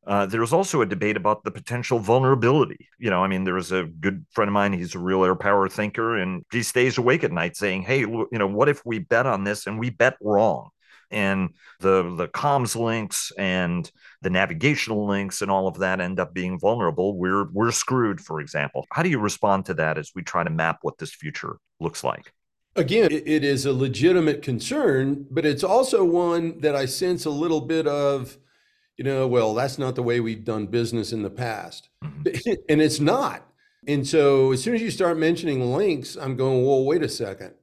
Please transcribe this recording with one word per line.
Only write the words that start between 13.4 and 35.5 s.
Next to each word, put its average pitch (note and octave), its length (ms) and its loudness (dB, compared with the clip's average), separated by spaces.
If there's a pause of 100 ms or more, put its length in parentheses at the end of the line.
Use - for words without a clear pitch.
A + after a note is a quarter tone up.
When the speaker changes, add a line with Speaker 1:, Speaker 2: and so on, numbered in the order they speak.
Speaker 1:
the F#2 80 -4
navigational G2+ 800 0
links G2 340 -2
and G2 100 -2
all F#2+ 160 2
of F2 120 -4
that F#2+ 220 0
end F2+ 200 -4
up F2 140 -6
being F2+ 240 -4
vulnerable. F#2+ 580 0
We're, F#2 340 0
we're G#2+ 200 0
screwed, A2+ 500 -2
for D#2 200 -8
example. C#2+ 520 -6
How D#3+ 100 -2
do F3+ 60 0
you D3 100 0
respond G2+ 480 0
to F#2 80 -6
that D#2 220 0
as D#2 180 -8
we F#2 80 -8
try E2 220 -2
to E2+ 60 -2
map D#2+ 320 -2
what D2+ 160 -6
this D#2 160 -12
future D#2 420 -12 (240)
looks - 240 -6
like? - 300 -6 (420)
Speaker 2:
Again, F3+ 340 4
it, D3+ 160 -2
it D3+ 160 2
is C#3 220 0
a C#3 80 2
legitimate C#3 720 2
concern, C#3 880 0
but D3+ 160 -2
it's C#3 180 0
also F#3+ 400 4
one E3+ 560 0
that D3 160 2
I C3+ 80 0
sense F3 400 -2
a D#3+ 60 -2
little D3+ 320 0
bit D#3+ 240 0
of, C#3 500 0 (640)
you B2+ 60 -8
know, C3+ 220 0
"Well, A#2 280 2
that's C3 240 -2
not B2+ 160 -2
the B2+ 80 -4
way A#2+ 180 2
we've A2+ 240 -4
done G#2+ 220 -4
business A#2 460 -2
in A2+ 100 -4
the G2 80 -4
past." G#2+ 580 -8 (160)
Speaker 1:
Mm-hmm. D3+ 560 -4
Speaker 2:
<laughs> - 80 -14
And D3+ 140 4
it's D3+ 180 2
not. D#3 460 0 (400)
And C#3+ 200 -2
so C#3 460 6
as C3 100 0
soon A#3+ 120 0
as A3+ 80 0
you A3+ 80 -2
start E3+ 260 0
mentioning D#3 560 0